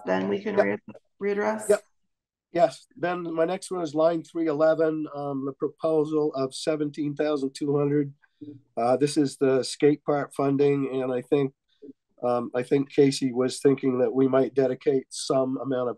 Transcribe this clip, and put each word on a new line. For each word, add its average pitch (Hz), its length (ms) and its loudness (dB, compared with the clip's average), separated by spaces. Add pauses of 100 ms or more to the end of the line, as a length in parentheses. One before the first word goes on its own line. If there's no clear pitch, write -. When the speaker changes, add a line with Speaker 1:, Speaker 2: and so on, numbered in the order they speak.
Speaker 1:
then 185 240 0
we 101 120 -2
can 98 160 -6
Speaker 2:
Yep. 101 220 2 (400)
Speaker 1:
re-, 202 160 -2
readdress. 214 320 -2
Speaker 2:
Yep. 202 140 4 (720)
Yes. 165 320 2 (100)
Then 170 380 -4
my 160 100 2
next 180 260 -4
one 180 120 -6
is 147 120 -6
line 160 300 2
three 165 240 -4
eleven, 156 680 2
um, 139 320 -6
the 139 80 -6
proposal 151 840 0
of 139 200 -4
seventeen 147 600 -4
thousand 147 380 -2
two 143 240 -2
hundred. 143 360 0 (640)
Uh, 117 180 2
this 143 220 0
is 143 180 2
the 131 280 2
skate - 420 0
park 143 280 -2
funding, 139 680 0
and 131 100 -2
I 123 120 -2
think, 139 300 0 (680)
um, 120 320 0
I 123 80 0
think 139 280 0
Casey 135 400 4
was 127 280 -2
thinking 135 400 2
that 120 140 0
we 131 140 4
might 131 260 2
dedicate 131 560 0
some 135 480 -2
amount 127 320 -4
of 107 80 -8